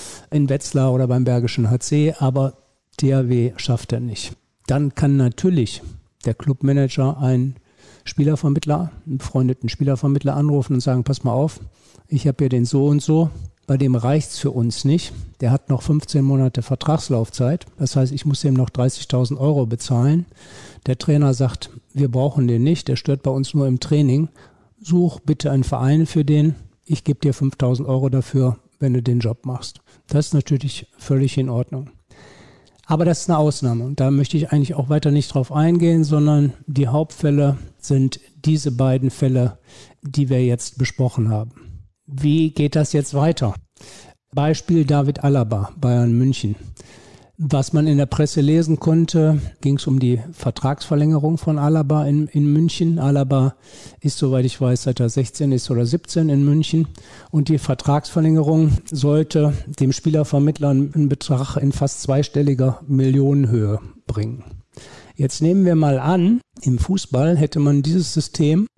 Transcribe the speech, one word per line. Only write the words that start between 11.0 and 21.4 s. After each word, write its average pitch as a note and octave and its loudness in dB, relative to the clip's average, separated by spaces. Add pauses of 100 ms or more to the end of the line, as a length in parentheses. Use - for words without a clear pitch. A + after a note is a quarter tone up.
„Pass C3+ -4
mal A#2+ 0
auf, C#3 -2 (480)
ich D3 -2
habe C3+ -2
hier C#3 2
den B2 2
so C#3 2
und D3 2
so, D#3+ 2 (360)
bei C3+ 0
dem C3 2
reicht's C3 -2
für - -2
uns A#2+ -2
nicht. C#3 0 (280)
Der A#2+ 0
hat C3+ -2
noch C3 0
fünfzehn D3 0
Monate C3+ 0
Vertragslaufzeit. C3 -2 (100)
Das C#3 -4
heißt, C3 0
ich C#3+ -6
muss C#3 -2
ihm C#3 2
noch B2+ 0
dreißigtausend B2+ -2
Euro C#3 0
bezahlen. B2 0 (640)
Der B2+ -2
Trainer D3 2
sagt, B2 -4 (240)